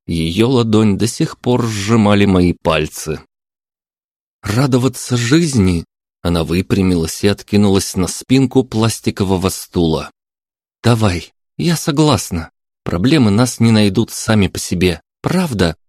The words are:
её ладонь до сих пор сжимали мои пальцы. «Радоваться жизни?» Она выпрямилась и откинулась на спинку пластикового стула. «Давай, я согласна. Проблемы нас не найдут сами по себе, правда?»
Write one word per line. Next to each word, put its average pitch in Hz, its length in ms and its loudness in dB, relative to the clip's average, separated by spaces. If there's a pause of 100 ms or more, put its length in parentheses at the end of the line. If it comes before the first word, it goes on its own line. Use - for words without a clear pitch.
её 82 440 -2
ладонь 110 460 2
до 107 120 0
сих - 320 -6
пор 123 260 0
сжимали 104 600 2
мои 90 280 4
пальцы. 78 680 -4 (1200)
«Радоваться 123 720 0
жизни?» 120 680 2 (360)
Она 85 220 0
выпрямилась 90 800 0
и 101 40 2
откинулась 101 680 0
на 92 120 0
спинку 131 560 0
пластикового 101 840 -2
стула. 78 640 -2 (720)
«Давай, 110 500 0 (240)
я 160 180 0
согласна. 139 760 -2 (320)
Проблемы 110 480 2
нас 120 280 0
не 117 120 4
найдут 107 400 2
сами 107 380 0
по - 100 -10
себе, 90 420 -2 (220)
правда?» 120 520 -2 (140)